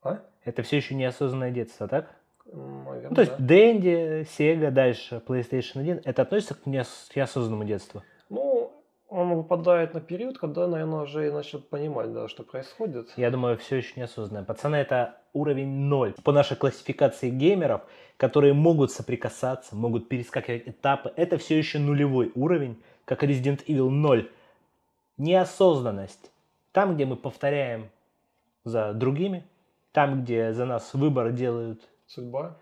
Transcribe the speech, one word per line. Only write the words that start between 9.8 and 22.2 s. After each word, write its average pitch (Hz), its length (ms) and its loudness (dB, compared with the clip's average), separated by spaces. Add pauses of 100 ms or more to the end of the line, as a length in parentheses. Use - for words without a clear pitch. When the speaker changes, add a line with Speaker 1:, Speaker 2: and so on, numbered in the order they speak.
Speaker 1:
на 165 80 -8
период, 220 360 -10
когда, 170 300 -4
наверное, 160 360 -4
уже 147 240 -4
и 147 40 -2
начал 147 300 -8
понимать, 143 520 -6
да, 113 140 -8
что 117 160 -14
происходит. 131 760 -10
Speaker 2:
Я 120 140 2
думаю, 123 260 0
всё 135 200 -4
ещё 120 180 -6
неосознанное. 104 480 -10
Пацаны, 143 320 -4
это 127 400 0 (180)
уровень 139 540 -2
ноль. 135 260 2 (120)
По 147 80 4
нашей 139 240 4
классификации - 720 0
геймеров, 139 520 2 (360)
которые 143 360 6
могут 147 380 6
соприкасаться, 123 840 -6
могут 117 320 -2
перескакивать 123 580 -6
этапы, 139 480 -2
это 175 220 0
всё - 200 0
ещё 151 220 0
нулевой 139 560 2